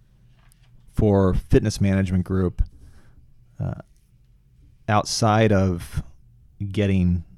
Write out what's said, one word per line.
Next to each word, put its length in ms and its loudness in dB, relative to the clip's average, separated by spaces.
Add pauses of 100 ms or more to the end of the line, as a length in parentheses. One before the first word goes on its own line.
(920)
for 420 2
Fitness 460 0
Management 440 0
Group, 380 -2 (1000)
uh, 140 -6 (1120)
outside 640 2
of 500 -2 (680)
getting 520 0 (140)